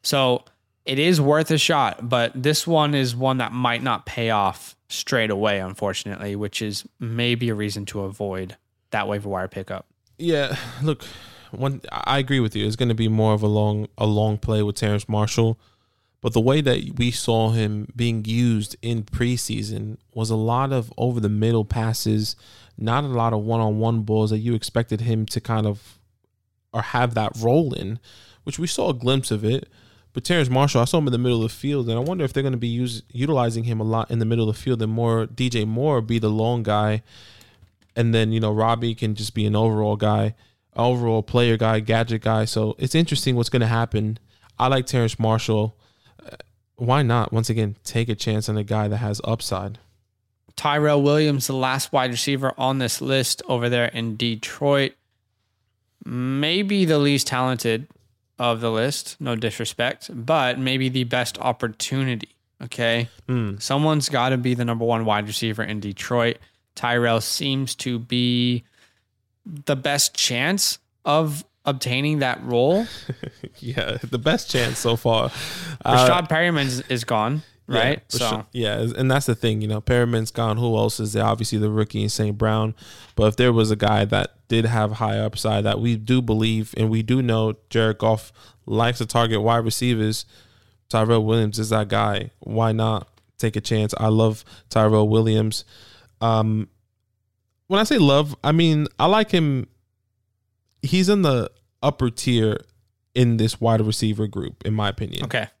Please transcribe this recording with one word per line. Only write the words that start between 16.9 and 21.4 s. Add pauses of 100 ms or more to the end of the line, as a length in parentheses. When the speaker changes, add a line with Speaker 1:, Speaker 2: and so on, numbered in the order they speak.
Speaker 2:
we
saw
him
being
used
in
preseason (160)
was
a
lot
of
over
the
middle